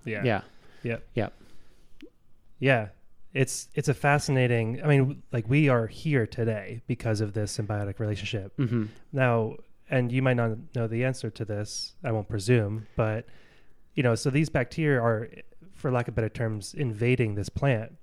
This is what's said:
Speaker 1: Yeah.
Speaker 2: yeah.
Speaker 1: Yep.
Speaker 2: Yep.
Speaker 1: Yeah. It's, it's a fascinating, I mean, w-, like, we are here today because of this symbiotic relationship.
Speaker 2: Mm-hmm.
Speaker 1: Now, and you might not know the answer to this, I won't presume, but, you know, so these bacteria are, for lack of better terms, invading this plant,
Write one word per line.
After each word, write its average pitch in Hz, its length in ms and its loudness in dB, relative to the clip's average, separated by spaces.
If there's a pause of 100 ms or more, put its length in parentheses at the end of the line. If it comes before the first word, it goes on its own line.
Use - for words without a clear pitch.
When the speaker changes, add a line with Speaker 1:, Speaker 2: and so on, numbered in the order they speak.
Speaker 1:
Yeah. 107 200 -6
Speaker 2:
yeah. 107 160 2 (440)
Speaker 1:
Yep. 117 180 -4 (120)
Speaker 2:
Yep. 101 180 0 (1300)
Speaker 1:
Yeah. 120 280 4 (460)
It's, - 400 -2
it's - 140 0
a 135 60 2
fascinating, 127 880 2
I - 40 -4
mean, 143 140 8
w-, 135 180 0 (140)
like, 113 160 -2
we 143 200 4
are 117 180 4
here 127 400 0
today 110 600 -4
because 110 340 -2
of 104 140 -2
this 104 220 -2
symbiotic 104 420 -4
relationship. 104 580 -4
Speaker 2:
Mm-hmm. 120 280 0 (280)
Speaker 1:
Now, 123 440 2 (340)
and 123 220 2
you 131 100 2
might 127 140 4
not 113 160 2 (220)
know 117 120 0
the 117 180 -2
answer 123 260 -4
to - 140 -8
this, 104 500 -6 (100)
I 120 80 -2
won't 107 160 -2
presume, 107 580 0 (100)
but, 110 300 0 (680)
you 147 80 0
know, 117 120 4
so 131 160 0
these 147 180 2
bacteria 143 520 0
are, 117 280 2 (460)
for - 160 -2
lack 120 180 2
of 110 60 -8
better 110 140 0
terms, 107 460 -4
invading 120 600 2
this 101 140 -2
plant, 117 540 0